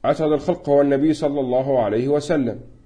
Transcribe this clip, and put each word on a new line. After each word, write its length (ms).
أسعد 280
الخلق 360
هو 120
النبي 340
صلى 260
الله 420
عليه 260
وسلم. 520